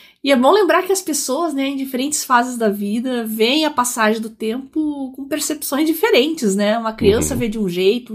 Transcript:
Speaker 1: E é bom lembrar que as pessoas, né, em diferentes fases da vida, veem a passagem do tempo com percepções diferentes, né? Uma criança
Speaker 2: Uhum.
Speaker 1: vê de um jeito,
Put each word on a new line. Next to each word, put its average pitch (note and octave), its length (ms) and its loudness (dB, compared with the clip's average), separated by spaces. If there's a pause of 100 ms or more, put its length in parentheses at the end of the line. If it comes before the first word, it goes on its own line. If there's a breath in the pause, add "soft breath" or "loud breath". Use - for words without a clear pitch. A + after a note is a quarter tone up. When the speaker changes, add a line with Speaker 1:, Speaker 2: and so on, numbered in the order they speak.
(240 loud breath)
Speaker 1:
E C#4 80 2
é C#4 40 6
bom B3+ 140 6
lembrar F#4 320 4
que F#4 80 -2
as F#4+ 120 0
pessoas, D4+ 520 -4
né, C4+ 140 -2
em C#4 80 -4
diferentes C4+ 480 -4
fases B3+ 340 0
da A3+ 100 2
vida, A3 560 -2
veem A3 400 2
a D4+ 60 0
passagem A3+ 500 0
do A3 100 -8
tempo C4+ 840 -4
com C4+ 140 -12
percepções D4+ 580 -2
diferentes, D#4 720 2
né? G#3 200 2
Uma A3+ 180 -4
criança A3 400 2
Speaker 2:
Uhum. A#3+ 60 -2
Speaker 1:
vê A#3+ 80 0
de G#3+ 120 -4
um G3+ 80 -2
jeito, G3 460 0